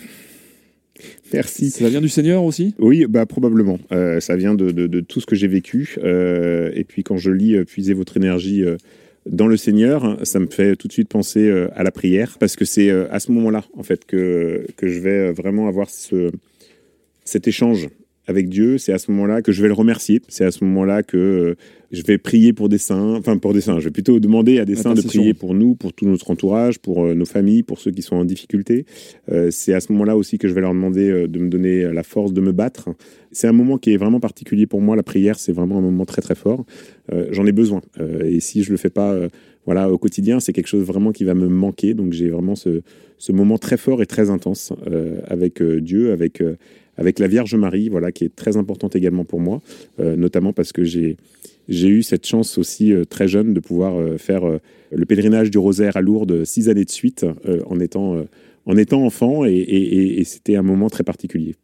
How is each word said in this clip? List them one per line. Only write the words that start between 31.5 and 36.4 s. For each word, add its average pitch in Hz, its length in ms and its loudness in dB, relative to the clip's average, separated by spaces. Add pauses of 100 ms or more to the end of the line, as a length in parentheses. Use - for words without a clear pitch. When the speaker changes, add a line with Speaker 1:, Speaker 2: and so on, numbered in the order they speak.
Speaker 1:
la 82 120 -4
force 101 280 -4
de 92 80 0
me 95 120 2
battre. 101 380 -4 (420)
C'est - 160 0
un 113 40 4
moment 123 260 4
qui 120 140 0
est 104 40 4
vraiment 110 240 2
particulier - 480 -2
pour 101 120 -2
moi, 104 140 2
la 107 80 2
prière, 101 380 0
c'est - 100 -6
vraiment 90 280 -2
un 95 40 0
moment 92 220 0
très, - 180 -8
très - 140 -4
fort. 120 280 -2 (480)